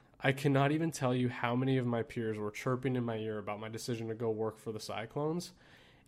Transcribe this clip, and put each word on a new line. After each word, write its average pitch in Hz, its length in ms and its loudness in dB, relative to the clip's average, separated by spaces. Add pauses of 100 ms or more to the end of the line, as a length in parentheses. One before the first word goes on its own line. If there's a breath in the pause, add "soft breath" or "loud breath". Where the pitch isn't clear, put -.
(220 loud breath)
I 135 120 6
cannot 139 400 4
even 160 180 2
tell 127 240 0
you 123 140 2
how 123 260 0
many 131 220 4
of 123 80 2
my 117 180 2
peers 110 340 -2
were 104 140 -2
chirping 127 460 0
in 120 80 0
my 117 100 -2
ear 110 220 -4
about 104 240 -6
my 110 80 -6
decision 113 400 -4
to 110 60 -4
go 113 140 0
work 107 300 -2
for 113 140 -6
the 107 80 -6
Cyclones. 147 720 -4 (540 loud breath)